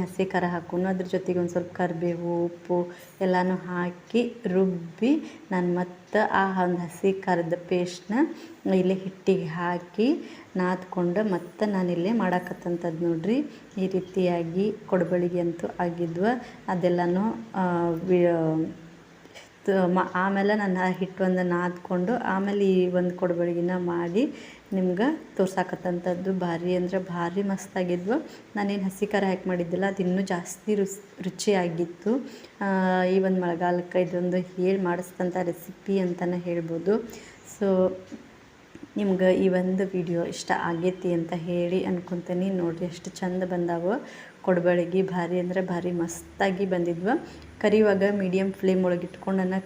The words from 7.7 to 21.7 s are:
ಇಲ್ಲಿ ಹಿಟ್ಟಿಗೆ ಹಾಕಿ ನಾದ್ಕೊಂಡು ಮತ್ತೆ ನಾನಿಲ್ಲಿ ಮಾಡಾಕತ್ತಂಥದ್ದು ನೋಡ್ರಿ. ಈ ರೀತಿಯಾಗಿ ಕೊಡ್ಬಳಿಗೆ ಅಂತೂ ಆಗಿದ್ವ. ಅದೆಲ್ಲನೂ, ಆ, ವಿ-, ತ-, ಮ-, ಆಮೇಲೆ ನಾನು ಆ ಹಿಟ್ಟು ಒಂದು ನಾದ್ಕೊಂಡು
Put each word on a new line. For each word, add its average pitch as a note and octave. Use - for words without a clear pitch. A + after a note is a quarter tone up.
ಇಲ್ಲಿ F#3
ಹಿಟ್ಟಿಗೆ F#3
ಹಾಕಿ F3
ನಾದ್ಕೊಂಡು F#3
ಮತ್ತೆ F3
ನಾನಿಲ್ಲಿ F#3
ಮಾಡಾಕತ್ತಂಥದ್ದು F3
ನೋಡ್ರಿ. E3+
ಈ F#3+
ರೀತಿಯಾಗಿ F3+
ಕೊಡ್ಬಳಿಗೆ F3+
ಅಂತೂ E3+
ಆಗಿದ್ವ. F3
ಅದೆಲ್ಲನೂ, F3+
ಆ, F3
ವಿ-, E3+
ತ-, -
ಮ-, F#3
ಆಮೇಲೆ G3
ನಾನು F#3+
ಆ F#3
ಹಿಟ್ಟು F#3
ಒಂದು F#3
ನಾದ್ಕೊಂಡು F3+